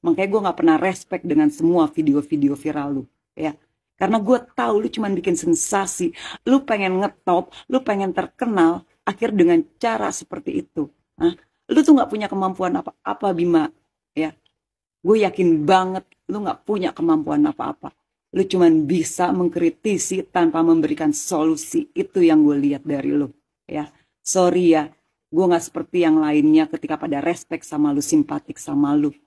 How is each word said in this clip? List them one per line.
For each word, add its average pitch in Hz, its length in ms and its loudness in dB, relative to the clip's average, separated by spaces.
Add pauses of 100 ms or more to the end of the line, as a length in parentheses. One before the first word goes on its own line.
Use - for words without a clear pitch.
Makanya 185 240 0
gua 214 160 0
nggak 175 160 -2
pernah 165 160 4
respect 180 480 -6
dengan 151 240 2
semua 160 400 0
video-video 147 640 0
viral 143 480 -6
lu, - 20 -14 (300)
ya. 151 240 -8 (400)
Karena 208 240 0
gua 240 160 2
tahu 226 480 -2
lu - 80 -4
cuman 202 240 -4
bikin 180 160 -2
sensasi. 175 800 -2 (320)
Lu 269 160 4
pengen 196 400 -2
ngetop, 180 480 -2 (160)
lu 262 160 -2
pengen 196 320 -4
terkenal, 185 720 -2 (240)
akhir 220 240 -4
dengan 170 320 4 (160)
cara 220 320 -4
seperti - 480 -8
itu. 147 240 -8 (320)
Hah? 170 160 0 (400)
Lu 302 80 4
tuh 285 160 6
nggak - 160 0
punya 214 160 -4
kemampuan 190 480 -2
apa-apa, - 560 -4
Bima, 165 320 2 (480)
ya. 156 160 -4 (720)
Gue 208 240 4
yakin 165 400 2
banget 185 400 2 (240)
lu 208 160 -6
nggak - 160 -6
punya 196 320 -4
kemampuan 156 560 0
apa-apa. - 400 -8 (480)
Lu 190 80 2
cuman 170 400 4
bisa 160 480 -2
mengkritisi 180 960 -2
tanpa 165 320 0
memberikan 156 480 2
solusi. 156 880 -2
Itu 190 240 -2
yang 156 240 6
gue 147 80 4 (160)
lihat 143 160 -6
dari 143 320 -2
lu, 139 160 -2 (320)
ya. 147 240 -10 (320)
Sorry 180 560 2
ya, 147 80 0 (440)
gue 180 160 0
nggak 175 160 2
seperti 170 400 -6
yang 160 160 4
lainnya 151 480 4
ketika 156 320 -8
pada 143 240 -6
respect 165 400 -6
sama 147 320 -2
lu, 143 80 0
simpatik 147 560 -2
sama 143 400 0
lu. 147 160 0 (140)